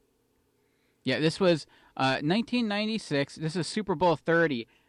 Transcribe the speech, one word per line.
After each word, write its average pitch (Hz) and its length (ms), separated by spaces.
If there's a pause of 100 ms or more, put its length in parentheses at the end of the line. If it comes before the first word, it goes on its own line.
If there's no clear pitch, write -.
(1040)
yeah, 127 140
this 156 220
was, 175 260 (300)
uh, - 260
nineteen 220 460
ninety-six. 202 680
This 156 220
is 165 100
Super 202 280
Bowl 160 220
thirty. 160 500 (220)